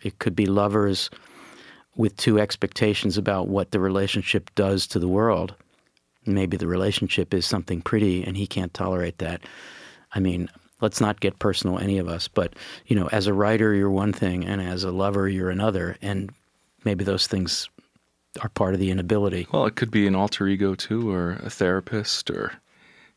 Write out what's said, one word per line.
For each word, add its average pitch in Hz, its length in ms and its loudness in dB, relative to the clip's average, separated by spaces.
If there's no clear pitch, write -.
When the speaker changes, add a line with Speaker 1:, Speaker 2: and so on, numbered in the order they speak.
Speaker 1:
It - 160 -6
could 95 160 -2
be 104 100 4
lovers 101 640 2
with 110 220 0
two 107 220 4
expectations 101 800 0
about 95 300 0
what 98 240 -2
the 104 80 2
relationship 98 720 0
does 98 340 2
to 101 120 -2
the 87 80 0
world. 95 480 2
Maybe 98 280 2
the 87 120 -2
relationship 92 640 0
is 90 140 0
something 87 340 -2
pretty 95 420 2
and 92 140 -6
he 98 80 -2
can't 92 300 -4
tolerate 90 420 -2
that. 82 240 -6
I 107 60 -2
mean, 87 300 0
let's 107 200 0
not 104 180 2
get - 200 -2
personal, 92 400 0
any 98 180 0
of 87 100 -2
us, 85 200 -6
but, 87 260 -2
you 113 100 2
know, 90 160 2
as 101 140 0
a 104 80 2
writer, 107 400 4
you're 98 160 4
one 98 240 2
thing, 90 320 -2
and 98 160 -4
as 90 220 -4
a 92 80 -4
lover, 98 360 0
you're 95 220 -2
another, 92 540 -2
and 98 260 -4
maybe 101 180 0
those 98 220 0
things - 420 -2
are 110 80 -4
part 95 260 2
of 90 40 2
the 95 120 2
inability. 92 600 0
Speaker 2:
Well, - 140 2
it 107 100 0
could 113 140 -2
be 104 160 2
an 95 80 4
alter 98 340 0
ego, 98 280 0
too, 113 360 -4
or 87 320 -2
a 110 60 -8
therapist, 95 800 -2
or, - 220 -4